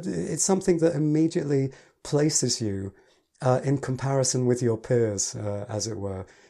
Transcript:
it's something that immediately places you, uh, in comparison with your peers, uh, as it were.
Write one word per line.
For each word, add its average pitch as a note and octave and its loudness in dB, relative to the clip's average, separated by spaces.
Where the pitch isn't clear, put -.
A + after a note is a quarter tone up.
it's F3 -4
something F#3 2
that D#3+ 4
immediately D3+ 2
places D3 0
you, G2 -4
uh, B2+ 2
in C#3 2
comparison C3 0
with B2 2
your A2+ 2
peers, A2 0
uh, G#2 -6
as G#2+ -4
it G#2+ -8
were. F#2+ -8